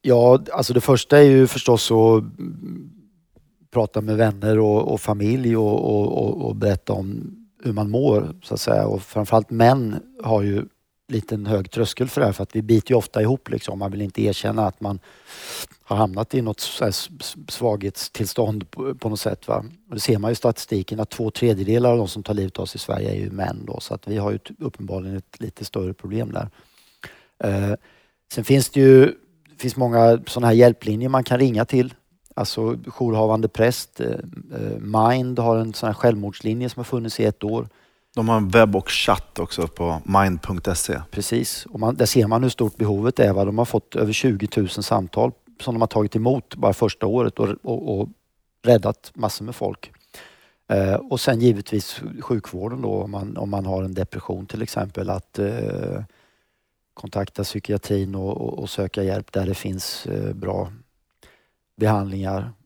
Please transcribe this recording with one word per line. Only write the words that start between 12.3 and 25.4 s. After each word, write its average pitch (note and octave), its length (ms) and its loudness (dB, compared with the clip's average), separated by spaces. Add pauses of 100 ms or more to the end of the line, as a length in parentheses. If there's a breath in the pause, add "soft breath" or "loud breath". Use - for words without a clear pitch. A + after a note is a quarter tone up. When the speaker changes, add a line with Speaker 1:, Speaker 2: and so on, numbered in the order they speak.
Speaker 1:
för G2 100 -6
att - 120 -12
vi A#2 60 0
biter A2 300 2
ju B2 60 6
ofta A2 240 0
ihop, A#2 280 -2
liksom. G#2+ 300 -6
Man G2 120 -4
vill G#2 100 -6
inte G2+ 220 -6
erkänna G#2 440 -2
att - 140 -8
man G2+ 180 -6 (840 loud breath)
har G2+ 140 -4
hamnat G#2 360 -2
i C3+ 80 0
något A2 180 -4
så - 240 -6
här A2 60 0
s-, - 200 -6 (100)
s-, - 160 -12 (140)
svaghetstillstånd G#2 1200 -4
på, C3+ 240 -6
på A#2+ 140 -6
något G#2+ 100 -4
sätt, - 280 -6
va? G#2 180 -2 (240)
Och D#3 60 -10
det A2 60 -8
ser A2 160 2
man G2+ 120 -2
ju A#2+ 40 0
i - 20 0
statistiken A2 640 -2
att G#2+ 100 -4
två A2 220 -4
tredjedelar A2+ 600 2
av A#2+ 60 4
de G#2+ 100 0
som G2+ 160 -10
tar G#2+ 100 -6
livet F#2+ 260 -4
av - 60 -6
sig - 140 -12
i - 20 -10
Sverige - 300 -4
är - 80 -4
ju G2 120 -6
män F#2+ 360 -6
då, - 120 -10
så - 140 -10
att - 140 -10
vi G#2 100 -4
har G2+ 140 -2
ju G2+ 60 -4
t-, - 220 -14
uppenbarligen G2 580 -8
ett - 220 -16
lite G#2 260 -12